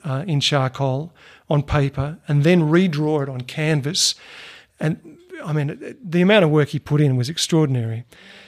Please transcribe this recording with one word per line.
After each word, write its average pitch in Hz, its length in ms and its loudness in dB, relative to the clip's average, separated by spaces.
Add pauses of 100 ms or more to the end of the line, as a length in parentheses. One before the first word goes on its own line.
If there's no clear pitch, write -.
uh, 139 240 -6
in 151 120 0
charcoal 135 720 -2 (380)
on 147 120 2
paper 143 560 -2 (100)
and 143 160 2
then 175 180 6
redraw 151 640 2
it 135 60 -6
on 127 120 -8
canvas. 151 760 -2 (640)
And, 160 380 -6 (260)
I 160 100 -6
mean, 151 500 -6
the 175 180 0
amount 196 240 6
of 156 40 2
work 147 200 4
he 143 100 -4
put 147 220 0
in 139 160 2
was 123 120 -2
extraordinary. 127 760 -2 (420)